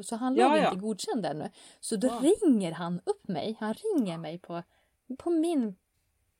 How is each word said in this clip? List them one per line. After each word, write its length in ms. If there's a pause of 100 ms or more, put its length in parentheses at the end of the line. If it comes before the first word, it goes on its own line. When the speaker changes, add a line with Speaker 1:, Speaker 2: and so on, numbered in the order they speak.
Speaker 1:
Så 140
han 180
låg 120
Speaker 2:
Ja, 120
ja. 100
Speaker 1:
inte 120
godkänd 460
ännu. 240 (300)
Så 160
då 120
Speaker 2:
Wow. 140
Speaker 1:
ringer 500
han 340
upp 220
mig. 320
Han 140
ringer 440
mig 200
på, 240 (560)
på 120
min 460 (640)